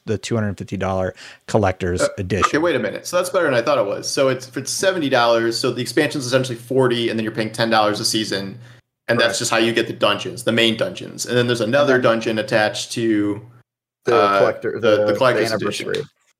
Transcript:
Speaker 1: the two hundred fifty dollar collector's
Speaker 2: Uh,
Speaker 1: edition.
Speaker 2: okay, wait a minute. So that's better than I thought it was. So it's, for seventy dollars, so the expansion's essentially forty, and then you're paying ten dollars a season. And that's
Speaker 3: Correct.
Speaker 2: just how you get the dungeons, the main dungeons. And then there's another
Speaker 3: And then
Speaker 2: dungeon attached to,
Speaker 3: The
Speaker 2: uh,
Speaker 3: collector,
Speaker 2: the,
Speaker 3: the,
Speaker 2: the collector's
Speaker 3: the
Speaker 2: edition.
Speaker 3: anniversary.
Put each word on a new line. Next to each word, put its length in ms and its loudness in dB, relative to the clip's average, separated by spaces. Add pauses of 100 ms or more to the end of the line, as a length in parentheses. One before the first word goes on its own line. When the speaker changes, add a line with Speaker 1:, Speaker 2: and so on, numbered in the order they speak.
Speaker 1:
the 140 -2
two 160 -6
hundred 240 -2
fifty 180 -8
dollar 380 -2 (320)
collector's 560 2
Speaker 2:
Uh, 60 2 (100)
Speaker 1:
edition. 300 0
Speaker 2:
okay, 100 0
wait 180 2
a 40 0
minute. 260 -6
So 100 -4
that's 140 0
better 160 2
than 80 2
I 80 2
thought 160 2
it 80 2
was. 240 -6
So 180 2
it's, 180 -2
for 200 -10
seventy 420 -2
dollars, 500 2
so 120 0
the 100 -4
expansion's 460 -2
essentially 300 0
forty, 520 0
and 100 -2
then 60 -2
you're 100 -6
paying 180 -4
ten 180 0
dollars 280 2
a 60 -6
season. 540 -4 (480)
And 120 2
that's 80 4
Speaker 3:
Correct. 120 -2
Speaker 2:
just 120 -4
how 80 2
you 140 2
get 140 0
the 80 -8
dungeons, 500 -2
the 80 0
main 240 2
dungeons. 480 -6
And 120 -2
then 100 2
there's 160 0
another 340 2
Speaker 3:
And 80 0
then 80 6
Speaker 2:
dungeon 260 -2
attached 540 0
to, 480 0 (640)
Speaker 3:
The 120 2
Speaker 2:
uh, 220 4
Speaker 3:
collector, 420 0
Speaker 2:
the, 160 4
Speaker 3:
the, 160 2
Speaker 2:
the 40 0
collector's 340 2
Speaker 3:
the 60 0
Speaker 2:
edition. 300 -4
Speaker 3:
anniversary. 240 -6 (300)